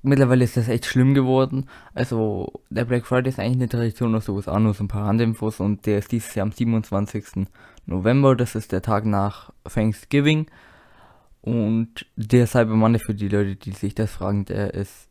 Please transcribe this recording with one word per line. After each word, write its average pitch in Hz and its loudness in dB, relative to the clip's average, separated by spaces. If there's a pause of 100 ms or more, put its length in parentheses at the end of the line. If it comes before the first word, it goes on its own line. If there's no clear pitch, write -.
Mittlerweile 131 4
ist 120 0
das 113 -2
echt 120 -2
schlimm 131 4
geworden. 131 0 (240)
Also 110 -4 (160)
der 110 -4
Black 120 -2
Friday 127 0
ist - -8
eigentlich 123 0
eine 127 0
Tradition 117 -2
aus 110 -2
den 101 -4
U 101 -2
S - -10
A, 101 -2
nur 107 2
so 101 -6
ein 98 -6
paar 104 -4
Randinfos. 113 0
Und 101 -2
der 104 2
ist - -8
dieses 117 -6
Jahr 98 -2
am 107 -4
siebenundzwanzigsten 104 -4 (380)
November. 123 4
Das 123 -2
ist - -6
der 95 -2
Tag 107 0
nach 101 -2 (100)
Thanksgiving. 143 0 (920)
Und 113 -2 (120)
der 120 2
Cyber 110 2
Monday, 110 4
für 107 -4
die 101 -4
Leute, 101 0
die - -12
sich 98 -6
das 110 -4
fragen, 101 -4
der 98 -6
ist - -10